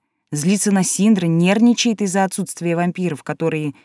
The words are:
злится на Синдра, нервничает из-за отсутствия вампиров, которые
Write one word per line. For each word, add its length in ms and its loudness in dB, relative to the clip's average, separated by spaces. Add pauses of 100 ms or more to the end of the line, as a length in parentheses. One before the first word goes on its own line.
(320)
злится 400 0
на 120 2
Синдра, 420 2
нервничает 760 2
из-за 240 0
отсутствия 500 -4
вампиров, 480 -2
которые 500 -4 (120)